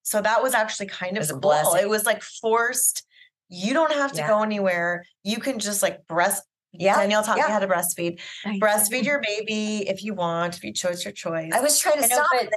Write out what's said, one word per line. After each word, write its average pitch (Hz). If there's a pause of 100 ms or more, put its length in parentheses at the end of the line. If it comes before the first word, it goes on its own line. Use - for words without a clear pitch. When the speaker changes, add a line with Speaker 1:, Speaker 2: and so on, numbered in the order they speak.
Speaker 1:
so -
that 214
was 262
actually 220
kind 185
Speaker 2:
It 214
Speaker 1:
of -
Speaker 2:
was 151
a -
Speaker 1:
cool. 131
Speaker 2:
blessing. 151
Speaker 1:
It 202
was, 214
like, 214
forced. 233 (460)
You 185
don't 311
have 277
to 156
Speaker 2:
Yeah. 147
Speaker 1:
go 214
anywhere. 180 (180)
You 214
can 247
just, 202
like, 170
breast-, 175 (320)
Speaker 2:
Yeah. 190
Speaker 1:
Danielle 208
taught 214
Speaker 2:
Yeah. 302
Speaker 1:
me 214
how 214
to 190
breastfeed. 175 (240)
Speaker 3:
Nice. 208
Speaker 1:
Breastfeed 214
your 285
baby 214
if 190
you 214
want, 175
if -
you 214
chose 175
your 202
choice. 165
Speaker 2:
I 233
was 294
trying 302
to 269
Speaker 3:
I -
know, 247
Speaker 2:
stop 294
Speaker 3:
but 247
Speaker 2:
it, 214